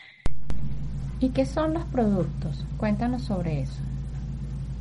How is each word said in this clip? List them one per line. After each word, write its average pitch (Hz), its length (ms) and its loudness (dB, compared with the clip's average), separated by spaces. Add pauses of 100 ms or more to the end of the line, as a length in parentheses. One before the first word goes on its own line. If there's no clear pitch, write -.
(1200)
¿Y 254 100 2
qué 269 160 0
son 311 280 0
los 330 120 -2
productos? 196 800 0 (140)
Cuéntanos 233 460 0
sobre 170 380 -2
eso. - 200 -6 (1000)